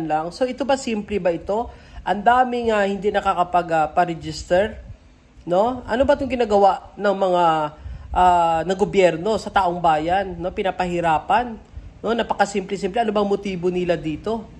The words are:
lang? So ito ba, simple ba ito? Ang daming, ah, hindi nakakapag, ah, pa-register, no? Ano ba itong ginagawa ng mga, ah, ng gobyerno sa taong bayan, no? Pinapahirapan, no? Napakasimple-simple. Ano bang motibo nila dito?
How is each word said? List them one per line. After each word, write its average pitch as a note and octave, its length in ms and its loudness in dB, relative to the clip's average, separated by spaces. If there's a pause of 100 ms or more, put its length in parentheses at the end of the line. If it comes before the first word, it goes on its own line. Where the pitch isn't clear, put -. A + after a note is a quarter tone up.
lang? D#3 240 -2
So B3+ 160 -2
ito B3+ 160 -6
ba, C4 160 0
simple G#3 400 -4
ba F3 160 0
ito? G#3 320 -4 (400)
Ang G3 160 -2
daming, A#3+ 480 4
ah, G3+ 160 4
hindi G3+ 240 -2
nakakapag, F3+ 640 2
ah, D#3 160 2
pa-register, E3+ 880 0 (640)
no? A3 400 0
Ano B3 240 0
ba C#4+ 80 4
itong C#4 160 -4
ginagawa G#3 640 2
ng G3+ 240 0
mga, F3+ 240 2 (720)
ah, F3 480 4
ng F#3 160 -2
gobyerno F3+ 560 2
sa G3+ 160 -6
taong F3 320 0
bayan, E3+ 560 0
no? F3+ 160 -6
Pinapahirapan, F#3 1040 -2 (400)
no? A3 160 -2
Napakasimple-simple. G3+ 880 -2
Ano A3 80 0
bang G3+ 160 0
motibo G3 400 -4
nila F3 320 0
dito? D#3+ 480 -6 (120)